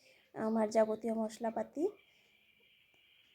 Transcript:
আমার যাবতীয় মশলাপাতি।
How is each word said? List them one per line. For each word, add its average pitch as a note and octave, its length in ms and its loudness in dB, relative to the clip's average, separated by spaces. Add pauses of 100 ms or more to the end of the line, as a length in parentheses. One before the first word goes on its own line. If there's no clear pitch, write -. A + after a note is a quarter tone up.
(340)
আমার A3 360 0
যাবতীয় A3 440 2
মশলাপাতি। A3+ 760 -2 (1500)